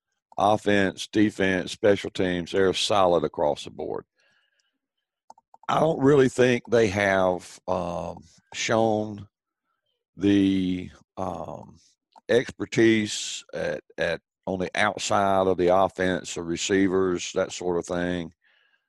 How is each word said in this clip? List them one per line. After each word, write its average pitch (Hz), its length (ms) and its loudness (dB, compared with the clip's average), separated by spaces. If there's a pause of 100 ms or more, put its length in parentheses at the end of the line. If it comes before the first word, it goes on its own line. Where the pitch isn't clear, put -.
(380)
Offense, 101 720 0
defense, 95 640 0
special 101 400 0
teams, 90 400 -4
they're 95 220 2
solid 90 500 2
across 73 400 -2
the - 80 -16
board. - 340 -10 (1600)
I - 120 0
don't 156 200 0
really 135 300 6
think 123 400 2
they 113 200 4
have, 95 800 0
um, 87 560 -6 (300)
shown 107 720 -2 (880)
the, 95 760 0 (260)
um, 80 600 -12 (520)
expertise 110 1120 0 (100)
at, 85 280 -6 (160)
at, 82 240 -2 (260)
on 92 120 -4
the 90 160 -4
outside 98 720 2
of 92 100 2
the 87 180 4
offense, 92 600 0
the 87 80 -8
receivers, 92 920 0
that 92 180 -2
sort 90 280 -4
of 85 80 -6
thing, 87 440 -4 (580)